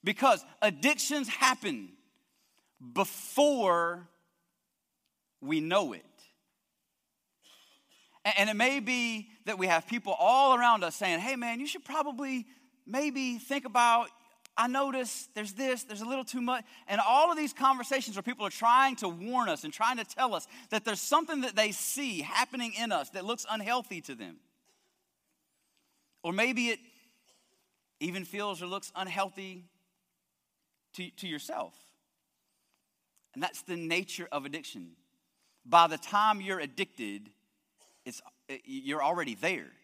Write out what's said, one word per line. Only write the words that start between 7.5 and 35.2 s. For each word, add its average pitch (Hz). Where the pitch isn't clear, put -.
A-, 196
and 208
it 214
may 262
be 233
that 208
we 185
have 165
people 220
all 254
around 233
us 160
saying, 170
"Hey, 247
man, 233
you 285
should 277
probably 269
maybe 262
think 277
about, 240
I 226
notice 262
there's 208
this, 254
there's 208
a 226
little 254
too 247
much." 240
And 202
all 294
of 320
these 302
conversations 262
where 196
people 214
are 190
trying 247
to 202
warn 220
us 156
and 151
trying 240
to 226
tell 247
us 165
that 214
there's 208
something 302
that 220
they 214
see 233
happening 226
in 220
us 151
that 190
looks 233
unhealthy 214
to 135
them. 90
Or 165
maybe 233
it 226
even 180
feels 202
or 185
looks 190
unhealthy 190
to, 180
to -
yourself. 143
And 135
that's -
the 180
nature 170
of 143
addiction. 123